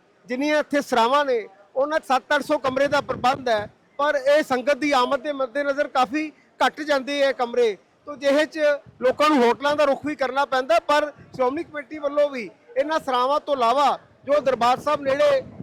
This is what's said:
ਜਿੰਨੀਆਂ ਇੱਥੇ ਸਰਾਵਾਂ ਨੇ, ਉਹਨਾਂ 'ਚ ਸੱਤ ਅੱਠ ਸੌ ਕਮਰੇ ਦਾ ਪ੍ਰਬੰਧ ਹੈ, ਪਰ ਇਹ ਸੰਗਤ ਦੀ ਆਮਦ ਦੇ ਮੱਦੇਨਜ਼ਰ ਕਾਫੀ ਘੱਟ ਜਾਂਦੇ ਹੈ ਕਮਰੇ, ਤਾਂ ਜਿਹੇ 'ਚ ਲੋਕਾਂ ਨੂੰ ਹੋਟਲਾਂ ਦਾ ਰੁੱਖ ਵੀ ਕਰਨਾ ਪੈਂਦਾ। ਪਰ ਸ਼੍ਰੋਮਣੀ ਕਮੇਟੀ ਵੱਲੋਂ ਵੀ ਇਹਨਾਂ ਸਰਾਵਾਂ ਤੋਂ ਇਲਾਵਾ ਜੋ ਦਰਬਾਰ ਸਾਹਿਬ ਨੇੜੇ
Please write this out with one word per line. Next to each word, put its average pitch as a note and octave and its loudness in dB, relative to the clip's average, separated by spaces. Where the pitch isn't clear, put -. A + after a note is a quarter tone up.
ਜਿੰਨੀਆਂ C#4+ 0
ਇੱਥੇ C#4+ -2
ਸਰਾਵਾਂ B3+ 2
ਨੇ, A#3+ -2
ਉਹਨਾਂ D4+ -2
'ਚ D#4 -6
ਸੱਤ C4 0
ਅੱਠ C#4+ -2
ਸੌ D4+ 0
ਕਮਰੇ C4+ 0
ਦਾ C#4 0
ਪ੍ਰਬੰਧ B3 -2
ਹੈ, G#3+ -2
ਪਰ C#4+ 0
ਇਹ C#4+ 2
ਸੰਗਤ B3+ 0
ਦੀ D4 -2
ਆਮਦ B3+ 0
ਦੇ D4 4
ਮੱਦੇਨਜ਼ਰ C#4 -2
ਕਾਫੀ C#4+ -2
ਘੱਟ C4+ 0
ਜਾਂਦੇ C#4+ 0
ਹੈ C#4 4
ਕਮਰੇ, A#3+ 0
ਤਾਂ D4 -14
ਜਿਹੇ C#4 2
'ਚ D#4+ -8
ਲੋਕਾਂ C4 2
ਨੂੰ C#4+ 4
ਹੋਟਲਾਂ A#3+ 2
ਦਾ D4+ 2
ਰੁੱਖ C#4 0
ਵੀ D4 -4
ਕਰਨਾ C4+ -2
ਪੈਂਦਾ। C4+ 0
ਪਰ D4 2
ਸ਼੍ਰੋਮਣੀ B3+ -2
ਕਮੇਟੀ D4+ -12
ਵੱਲੋਂ D4 -4
ਵੀ B3 -8
ਇਹਨਾਂ D4+ -2
ਸਰਾਵਾਂ C4 0
ਤੋਂ D4 -4
ਇਲਾਵਾ B3 2
ਜੋ C#4+ 2
ਦਰਬਾਰ B3+ 2
ਸਾਹਿਬ D4 -2
ਨੇੜੇ C#4 2